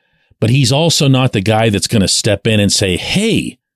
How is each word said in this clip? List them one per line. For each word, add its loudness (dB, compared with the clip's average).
But 0
he's 2
also 0
not 2
the -2
guy 0
that's -2
gonna 0
step -2
in 2
and 2
say, 0
"Hey, -4